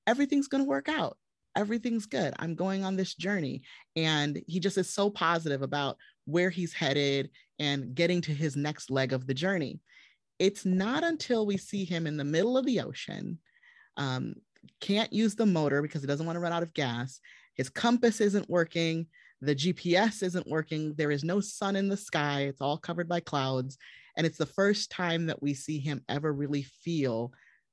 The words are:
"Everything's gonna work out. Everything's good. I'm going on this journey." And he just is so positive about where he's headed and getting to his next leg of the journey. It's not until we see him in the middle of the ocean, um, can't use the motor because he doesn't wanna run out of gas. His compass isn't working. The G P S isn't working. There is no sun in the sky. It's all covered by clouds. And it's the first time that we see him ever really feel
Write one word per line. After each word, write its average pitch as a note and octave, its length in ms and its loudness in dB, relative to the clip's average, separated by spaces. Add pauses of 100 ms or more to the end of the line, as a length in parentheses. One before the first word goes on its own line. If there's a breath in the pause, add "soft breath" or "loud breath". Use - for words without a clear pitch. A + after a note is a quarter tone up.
"Everything's C#4 420 2
gonna C4+ 180 0
work C#4 220 -2
out. D4 300 -2 (380)
Everything's A3 500 0
good. - 320 -2
I'm E3 160 -4
going F#3+ 300 -2
on F#3+ 120 -2
this F#3 200 -2
journey." D3 480 -4 (320 loud breath)
And D3+ 500 2
he F3 140 -4
just F#3+ 180 0
is F3+ 160 0
so G3+ 160 2
positive E3 540 0
about C#3 340 -2 (280 loud breath)
where F3 260 2
he's E3+ 220 -4
headed C#3 580 2 (260 soft breath)
and C#3 380 -2
getting E3+ 260 2
to D#3 120 -4
his C#3+ 220 -2
next D3 360 -4
leg C3 220 2
of B2+ 120 -2
the C3+ 80 -2
journey. D#3+ 460 -2 (580 soft breath)
It's G3 280 2
not G3+ 380 2
until B3 440 0
we G3 100 0
see G3 280 -6
him E3 200 -2
in D3+ 120 -2
the C#3 60 -2
middle F#3 340 2
of C4 80 2
the A3+ 160 2
ocean, - 580 -8 (560 soft breath)
um, B2+ 400 -4 (440)
can't G#3 320 0
use G#3+ 220 2
the A3+ 120 2
motor D3 360 4
because D3 200 -4
he C3+ 60 -4
doesn't C#3+ 180 0
wanna E3+ 140 -2
run E3+ 140 0
out E3+ 80 0
of E3 120 -4
gas. B2+ 460 -2 (360 loud breath)
His C3 140 -4
compass A#3+ 520 2
isn't G3+ 280 2
working. E3 580 0 (340 soft breath)
The C#3+ 140 2
G D#3+ 180 0
P E3+ 220 2
S G#3+ 260 4
isn't F3+ 260 -2
working. D#3 460 -2
There D3 160 0
is C#3+ 140 0
no F3+ 160 2
sun G3+ 360 -2
in G3 120 2
the G3 100 0
sky. D3 440 0
It's C#3 200 -4
all C#3+ 160 0
covered E3+ 300 -4
by E3+ 140 0
clouds. C3 560 -2 (380 loud breath)
And D#3+ 100 2
it's D#3 140 -2
the D#3 80 0
first G#3 420 2
time E3+ 380 -2
that - 160 -4
we C#3+ 100 0
see D3+ 240 -6
him C#3 320 -4
ever D3 240 -2
really C#3+ 300 -2
feel C3 680 -2 (420 soft breath)